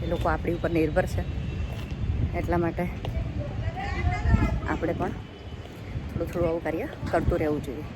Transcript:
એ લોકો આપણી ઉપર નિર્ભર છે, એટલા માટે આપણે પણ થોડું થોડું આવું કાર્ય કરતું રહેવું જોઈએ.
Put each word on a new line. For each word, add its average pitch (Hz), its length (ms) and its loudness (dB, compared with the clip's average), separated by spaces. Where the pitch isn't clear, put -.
એ - 60 -4
લોકો 165 200 0
આપણી 160 280 2
ઉપર 170 180 0
નિર્ભર 160 380 4
છે, - 80 0
એટલા 170 240 2
માટે 170 200 0
આપણે 165 280 0
પણ 180 140 0
થોડું 170 220 -2
થોડું 175 180 2
આવું 165 180 -2
કાર્ય 160 200 -2
કરતું 165 300 6
રહેવું 151 240 2
જોઈએ. 139 200 -8